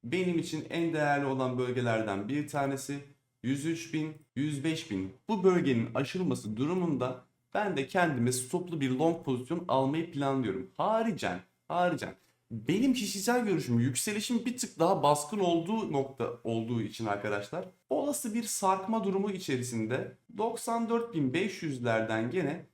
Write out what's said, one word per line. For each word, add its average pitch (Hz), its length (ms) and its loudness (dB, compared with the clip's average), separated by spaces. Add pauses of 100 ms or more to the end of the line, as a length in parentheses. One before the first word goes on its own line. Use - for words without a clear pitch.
Benim 170 360 0
için 151 300 -4
en 165 240 0
değerli 143 320 2
olan 131 320 0
bölgelerden 113 720 0
bir 147 180 -2
tanesi 139 520 -2 (440)
yüz 139 220 0
üç 165 280 -4
bin, 156 200 -2 (220)
yüz 143 280 -2
beş 160 280 -2
bin. 95 220 -4 (160)
Bu 208 140 0
bölgenin 139 520 6
aşılması 131 640 -2
durumunda 147 680 0 (280)
ben 196 240 0
de 135 100 -2
kendime 139 440 2
stoplu 165 500 -2
bir 131 80 2
long 160 360 2
pozisyon 139 420 -2
almayı 143 440 2
planlıyorum. 135 680 -2
Haricen, 185 600 0 (280)
haricen 160 480 0 (360)
benim 180 420 2
kişisel 226 520 0
görüşüm 143 340 2
yükselişin 208 680 0
bir 240 120 -2
tık - 220 -8
daha 165 240 4
baskın 147 360 2
olduğu 180 520 2
nokta 135 520 -2
olduğu 113 380 0
için 110 240 -6
arkadaşlar, 104 600 -2 (240)
olası 277 440 -2
bir 233 100 -2
sarkma 196 600 0
durumu 196 280 0
içerisinde 123 840 -2 (200)
doksan 233 520 -2
dört 233 240 0
bin 139 200 2
beş 190 300 -2
yüzlerden 117 640 0
gene 165 440 -2